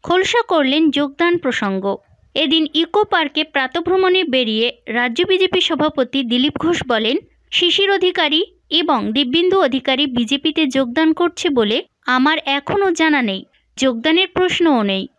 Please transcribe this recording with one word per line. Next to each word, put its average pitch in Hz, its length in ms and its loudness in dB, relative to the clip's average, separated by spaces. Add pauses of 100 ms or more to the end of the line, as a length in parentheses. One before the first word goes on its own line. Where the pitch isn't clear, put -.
খোলসা 381 380 0
করলেন 311 480 2
যোগদান 294 480 0
প্রসঙ্গ। 202 580 -2 (380)
এদিন 311 400 0
ইকো 330 300 0
পার্কে 311 400 -2
প্রাতভ্রমণে 349 800 0
বেরিয়ে 233 500 0 (140)
রাজ্য 240 360 -2
বিজেপি 370 380 0
সভাপতি 277 640 -2
দিলীপ 247 340 -2
ঘোষ 330 300 -2
বলেন, 226 300 0 (340)
"শিশির 392 400 0
অধিকারী 359 540 0 (240)
এবং 285 420 0
দিব্যেন্দু 320 500 0
অধিকারী 269 460 0
বিজেপিতে 277 600 -2
যোগদান 269 460 0
করছে 349 360 -2
বলে 233 340 0 (220)
আমার 262 400 2
এখনও 320 460 0
জানা 311 300 2
নেই, 196 240 -4 (320)
যোগদানের 269 500 2
প্রশ্নও 339 560 2
নেই।" 196 240 -2 (120)